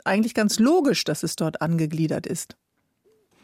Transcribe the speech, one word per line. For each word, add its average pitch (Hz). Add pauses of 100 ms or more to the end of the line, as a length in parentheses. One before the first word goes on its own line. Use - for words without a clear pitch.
eigentlich 220
ganz 214
logisch, 262
dass -
es 160
dort 160
angegliedert 156
ist. - (880)